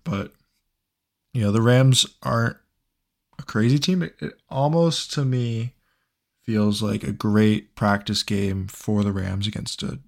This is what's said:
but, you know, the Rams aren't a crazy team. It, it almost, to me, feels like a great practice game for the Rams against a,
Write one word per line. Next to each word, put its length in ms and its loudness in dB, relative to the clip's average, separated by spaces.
but, 280 -6
you 80 -2
know, 100 2
the 100 2
Rams 440 6
aren't 360 -2
a 40 -16
crazy 360 2
team. 240 0
It, 180 -10
it 120 -8
almost, 640 0
to 120 -2
me, 480 -2
feels 400 0
like 200 -2
a 80 -4
great 640 2
practice 480 0
game 460 -4
for 360 -2
the 80 0
Rams 360 -4
against 340 -8
a, 160 -8